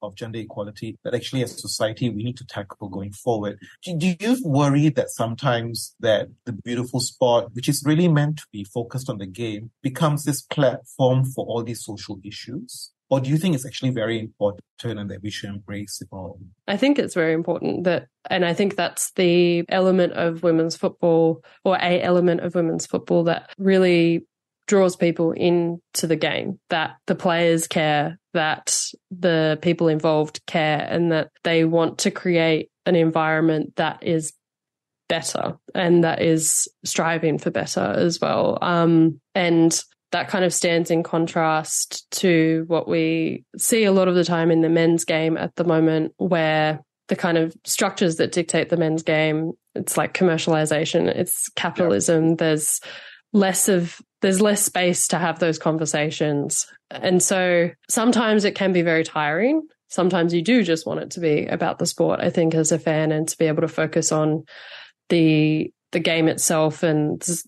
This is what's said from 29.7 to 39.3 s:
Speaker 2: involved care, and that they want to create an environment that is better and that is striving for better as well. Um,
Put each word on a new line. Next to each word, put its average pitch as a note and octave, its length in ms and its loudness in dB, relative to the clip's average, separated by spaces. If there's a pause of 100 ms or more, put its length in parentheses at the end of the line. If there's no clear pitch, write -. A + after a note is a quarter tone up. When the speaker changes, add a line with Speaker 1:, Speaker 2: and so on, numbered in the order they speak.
Speaker 2:
involved D#3 600 0
care, D3+ 420 -2
and E3+ 220 0
that D#3 180 0 (140)
they E3 220 2
want E3 340 0
to G3+ 100 0
create E3 600 0 (160)
an F3 80 4
environment D#3+ 800 2
that D#3+ 260 -4
is D#3+ 320 -2 (760)
better - 480 -4 (200)
and F3 280 4
that D#3+ 160 0
is D#3+ 480 0 (160)
striving E3 540 0
for E3+ 140 -4
better - 280 -4
as - 400 0
well. - 400 0
Um, E3 600 4 (140)